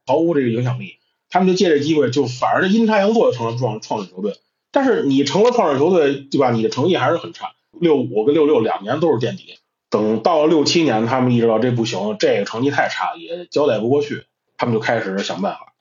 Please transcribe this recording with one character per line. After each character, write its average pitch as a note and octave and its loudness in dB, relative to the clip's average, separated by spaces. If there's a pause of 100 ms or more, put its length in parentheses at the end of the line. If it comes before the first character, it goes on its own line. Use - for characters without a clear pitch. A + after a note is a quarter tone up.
毫 C3 0
无 E3+ 2
这 C#3+ 2
个 B2 0
影 A#2 -2
响 B2 -2
力。 F#2+ -16 (320)
他 F3+ 0
们 F#3 2
就 F3+ 4
借 F#3+ 2
这 D3+ 4
机 D#3+ 0
会， C#3 2
就 C3 0
反 C3+ -2
而 D#3 2
阴 A3+ 2
差 G#3+ 2
阳 G3+ 2
错 F#3+ 2
就 B2 -2
成 A#2+ -4
了 A#2 -4
创， A2 -4
创 A2+ -6
始 F2+ -14
球 F#2 -14
队。 G2+ -4 (360)
但 C#4 0
是 A3+ 0
你 C#3 2
成 F3 0
了 A#3 4
创 G#3+ 0
始 C3 0
球 D#3 2
队， D#3 2 (160)
对 C#3+ 0
吧？ C3 2
你 A2+ 0
的 A2 0
成 C#3 -2
绩 F3 2
还 C3 0
是 E3+ 0
很 E3+ -14
差， - -14 (180)
六 E3 2
五 C#3 0
跟 D3 2
六 D#3 4
六 C#3+ 4
两 F#2+ -2
年 B2 -4
都 E3 2
是 B2 0
垫 A2 -4
底。 - -20 (340)
等 G#2+ 0
到 E3 2
了 D#3 4
六 D#3 4
七 E3+ 2
年， A2+ 0
他 B2+ 0
们 B2+ 2
意 A#2+ 2
识 A#2 4
到 A2+ 2
这 B2 0
不 A#2 0
行， G#2 -4
这 B2+ 2
个 G2+ -2
成 A2 -8
绩 C#3 0
太 C3 0
差， F2 -6
也 E3+ -12
交 D3 0
代 A#2 0
不 A2 -2
过 C#3+ 2
去， D3 -6 (340)
他 - -2
们 A#2 0
就 A2 0
开 A2+ -2
始 F#2+ -6
想 F#2+ -6
办 F#2+ -4
法。 - -18